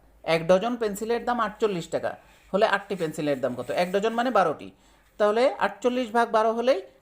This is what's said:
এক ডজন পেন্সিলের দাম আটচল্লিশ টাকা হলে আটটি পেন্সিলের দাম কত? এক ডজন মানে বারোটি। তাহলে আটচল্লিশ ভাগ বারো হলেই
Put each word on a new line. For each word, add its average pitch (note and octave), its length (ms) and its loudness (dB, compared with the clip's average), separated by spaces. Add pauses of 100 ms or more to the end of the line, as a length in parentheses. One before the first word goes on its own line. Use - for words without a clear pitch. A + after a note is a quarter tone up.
(240)
এক E3 240 0
ডজন F#3+ 280 4
পেন্সিলের A3+ 500 -4
দাম A#3+ 140 -2
আটচল্লিশ G3 480 -2
টাকা A#2 280 -4 (380)
হলে F3+ 120 4
আটটি G3 300 -2
পেন্সিলের D3+ 460 -2
দাম B2 140 -2
কত? B2 160 -8
এক F3+ 200 0
ডজন G#3 220 0
মানে A#3+ 180 -2
বারোটি। E3 400 0 (460)
তাহলে A3 360 2
আটচল্লিশ B3 580 -2
ভাগ A#3 200 2
বারো A3 220 2
হলেই B3+ 280 0 (200)